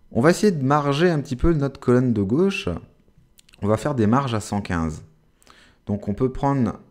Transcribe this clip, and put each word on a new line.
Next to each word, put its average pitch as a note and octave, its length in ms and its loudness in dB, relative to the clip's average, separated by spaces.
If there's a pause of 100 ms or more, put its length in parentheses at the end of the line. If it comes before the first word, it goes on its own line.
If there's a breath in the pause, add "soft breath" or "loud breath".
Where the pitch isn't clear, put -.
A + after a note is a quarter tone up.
(120)
On A#2 100 -2
va D3+ 100 6
essayer G#3 200 2
de D3 120 -2
marger C#3+ 460 2
un D#3 100 0
petit B2+ 160 -6
peu E3 180 2
notre C#3 260 -4
colonne B2 340 2
de G#2 80 4
gauche. C#3 480 0 (920)
On G2+ 60 -2
va G#2+ 100 2
faire D3 180 -4
des A2 120 2
marges B2 260 0
à G#2+ 60 -2
cent G2+ 220 -4
quinze. E2 420 -4 (840 soft breath)
Donc G2+ 220 -6
on G2+ 60 -4
peut B2+ 180 -2
prendre C3+ 480 -2 (120)